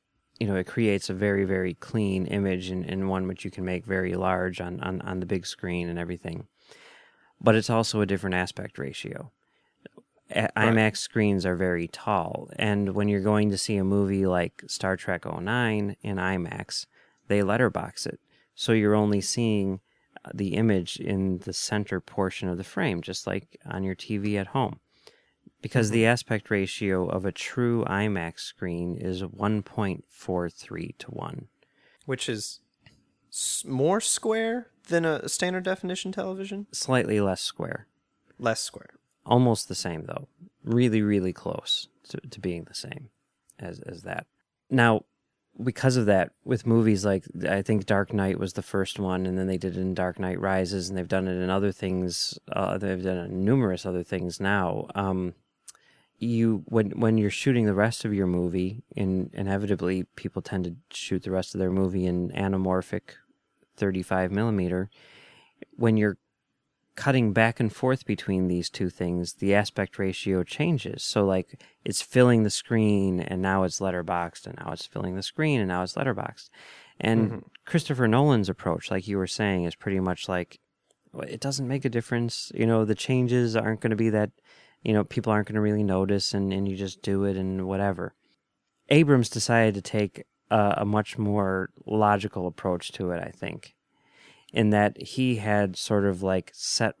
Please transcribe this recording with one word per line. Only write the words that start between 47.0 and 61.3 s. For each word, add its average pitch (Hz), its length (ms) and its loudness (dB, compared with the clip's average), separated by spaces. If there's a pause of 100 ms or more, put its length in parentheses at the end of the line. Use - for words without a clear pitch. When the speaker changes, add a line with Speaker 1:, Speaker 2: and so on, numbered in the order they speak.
Speaker 1:
like, 98 220 0 (240)
I 98 140 0
think 107 240 2
Dark 101 260 2
Knight 95 260 0
was 95 140 -4
the 98 80 -6
first - 380 -2
one, 92 260 0
and 92 120 -2
then 95 100 0
they 95 100 0
did 90 180 -4
it 92 60 -2
in 92 140 -2
Dark 90 240 -2
Knight 92 200 -4
Rises, 95 480 0
and 95 100 -8
they've 90 100 -6
done 95 200 0
it 90 140 -2
in 92 80 -2
other 98 220 2
things. 92 680 -4 (160)
Uh, 95 240 -2
they've 95 260 -4
done 92 140 -2
it 90 140 -6
in 95 120 -2
numerous 107 420 2
other 90 180 -4
things 90 360 -6
now. 95 540 0
Um, 92 400 -2 (840)
you, 113 480 2
when, 110 240 2
when 113 260 4
you're 104 120 4
shooting 120 360 2
the 104 80 4
rest 110 320 2
of 107 80 0
your 98 140 2
movie, 90 560 0 (120)
in-, 95 380 0
inevitably 98 720 -2 (120)
people - 260 -8
tend 92 240 -4
to 87 100 -6 (200)
shoot - 280 -4
the 95 80 -6